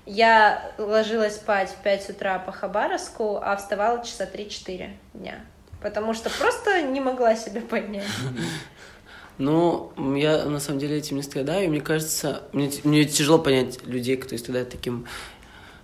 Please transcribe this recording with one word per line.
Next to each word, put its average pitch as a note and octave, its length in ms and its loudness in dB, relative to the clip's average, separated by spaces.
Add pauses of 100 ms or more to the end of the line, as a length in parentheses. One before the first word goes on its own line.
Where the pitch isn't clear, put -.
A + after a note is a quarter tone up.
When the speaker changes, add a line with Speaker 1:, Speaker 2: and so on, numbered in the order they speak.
Speaker 1:
Я G#3+ 720 6
ложилась G#3+ 580 2
спать G3 340 0
в - 120 -16
пять G3 280 0
утра F#3+ 280 -2
по F#3 140 -8
Хабаровску, G#3+ 880 -2
а G3 140 0
вставала G#3+ 480 -2
часа - 220 -8
три-четыре G3 720 -12 (160)
дня. - 220 -12 (460)
Потому G#3+ 320 -4
что A3+ 160 -4
просто G4+ 520 2
не C4+ 180 -2
могла B3 380 4
себя G#3+ 240 -8
поднять. G#3 420 -6 (1400)
Speaker 2:
Ну, D#3+ 520 2 (240)
я D3+ 300 4
на D3 140 -2
самом C#3+ 200 -4
деле D3 180 -2
этим C#3+ 180 -4
не C#3+ 80 -4
страдаю, D3+ 420 -2
и - 20 2
мне D3+ 140 0
кажется, D#3 680 -2
мне C#3 180 0
т-, - 140 -8
мне D3+ 220 6
тяжело D3+ 340 6
понять C3 460 2
людей, B2+ 300 -2
которые B2+ 240 -8
страдают B2 300 -4
таким, A#2+ 380 -6 (760)